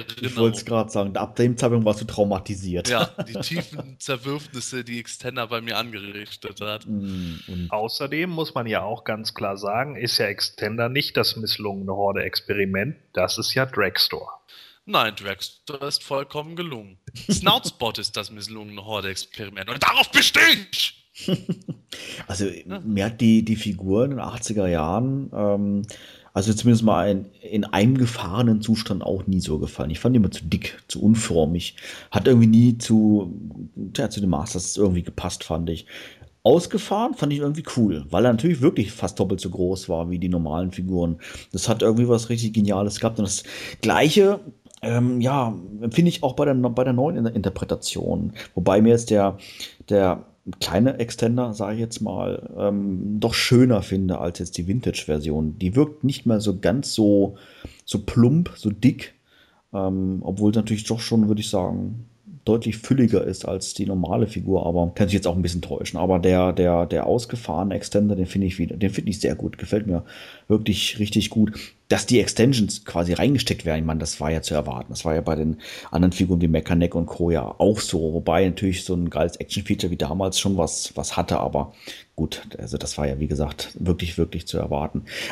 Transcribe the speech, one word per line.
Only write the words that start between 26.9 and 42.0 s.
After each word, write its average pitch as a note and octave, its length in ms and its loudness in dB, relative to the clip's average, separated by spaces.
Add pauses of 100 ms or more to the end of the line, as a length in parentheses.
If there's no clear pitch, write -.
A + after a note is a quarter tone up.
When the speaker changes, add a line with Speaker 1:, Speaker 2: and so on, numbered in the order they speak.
Speaker 1:
in, G2 140 -2 (180)
in G2+ 220 -2
einem A#2+ 340 4
gefahrenen A2+ 640 2
Zustand G#2+ 400 0
auch F#2+ 240 -4
nie F#2+ 140 2
so D#2+ 180 -2
gefallen. D2 320 -6
Ich D#2+ 80 -4
fand B2 160 4
die B2+ 40 6
immer F#2+ 120 4
zu - 140 -10
dick, - 420 -4
zu - 160 -10
unförmig. F2 720 2 (380)
Hat G2+ 160 2
irgendwie A#2+ 180 8
nie A#2 320 8
zu, G#2+ 560 4 (580)
tja, A#2+ 160 -2
zu G2+ 120 -8
den G2 100 2
Masters D#2+ 460 -4
irgendwie F#2 260 2
gepasst, - 400 -8
fand E2 280 -4
ich. D#2+ 160 -8 (580)
Ausgefahren G3 680 2
fand D3 180 -2
ich C#3+ 80 -2
irgendwie D3 240 -4 (120)
cool, F2 340 2
weil F#2+ 140 4
er B2 80 6
natürlich C#3+ 280 2
wirklich C3+ 320 2
fast - 260 -6
doppelt F#2+ 220 0
so F#2 100 -6
groß F2+ 380 -2
war E2+ 220 -2
wie F2+ 100 -4
die F#2 80 -2
normalen F2 420 -2
Figuren. F2+ 480 -2 (340)
Das - 160 -4
hat A2 140 0
irgendwie A2+ 260 4